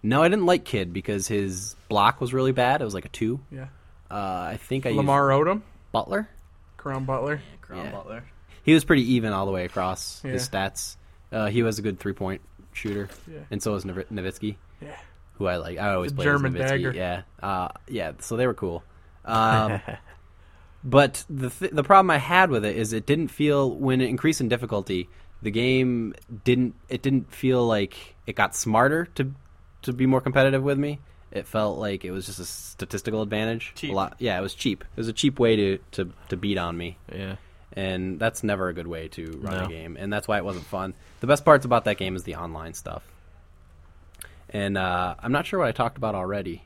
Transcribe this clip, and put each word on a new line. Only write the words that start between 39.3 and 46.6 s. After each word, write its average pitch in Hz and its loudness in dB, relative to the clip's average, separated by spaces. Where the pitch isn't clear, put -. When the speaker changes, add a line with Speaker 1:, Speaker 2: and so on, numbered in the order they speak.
Speaker 1:
run 82 -4
Speaker 4:
No. 92 -2
Speaker 1:
a - -6
game, 82 -10
and 98 -4
that's 104 -4
why 104 0
it 90 -4
wasn't 90 -6
fun. 95 -6
The 117 -4
best 143 4
parts 143 8
about 120 2
that 104 2
game 92 -4
is 87 -8
the 85 -8
online 82 -10
stuff. 80 -12
And, 101 -2
uh, 90 0
I'm 117 -4
not 143 0
sure 190 -2
what 147 2
I 113 2
talked 117 -2
about 110 -2
already 95 -4